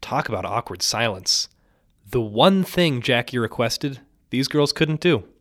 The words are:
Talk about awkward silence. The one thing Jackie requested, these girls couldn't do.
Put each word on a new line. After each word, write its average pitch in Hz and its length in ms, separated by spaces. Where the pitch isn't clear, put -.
Talk - 280
about 98 160
awkward 95 380
silence. 107 680
The 127 100
one 135 440
thing 156 380
Jackie 120 360
requested, 120 640
these 131 180
girls 147 240
couldn't 156 280
do. 156 240